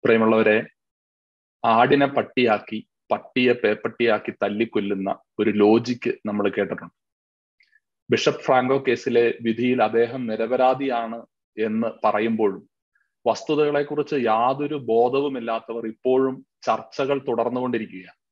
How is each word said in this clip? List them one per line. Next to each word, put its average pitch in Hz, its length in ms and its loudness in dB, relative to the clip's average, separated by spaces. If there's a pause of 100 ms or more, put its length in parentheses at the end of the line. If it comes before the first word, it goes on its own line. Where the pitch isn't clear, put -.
പ്രിയമുള്ളവരെ, 110 600 4 (960)
ആടിനെ 127 420 4
പട്ടിയാക്കി, 113 800 -2 (240)
പട്ടിയെ 123 420 0
പേപ്പട്ടിയാക്കി 110 760 -2
തല്ലിക്കൊല്ലുന്ന 104 880 -4 (220)
ഒരു 107 120 2
logic 113 640 2 (140)
നമ്മൾ 104 220 -2
കേട്ടിട്ടുണ്ട്. - 460 -6 (1160)
ബിഷപ്പ് 143 300 2
ഫ്രാങ്കോ 131 480 2
കേസിലെ 117 540 2
വിധിയിൽ 117 400 0
അദ്ദേഹം 117 440 0
നിരപരാധിയാണ് 117 1000 -2 (320)
എന്ന് 110 280 -2 (180)
പറയുമ്പോഴും 107 640 0 (580)
വസ്തുതകളെക്കുറിച്ച് 147 880 -2
യാതൊരു 131 600 0
ബോധവുമില്ലാത്തവർ 117 1120 -2
ഇപ്പോഴും 131 600 -2 (200)
ചർച്ചകൾ 135 520 -2 (100)
തുടർന്നുകൊണ്ടിരിക്കുകയാണ്. 117 920 -4 (120)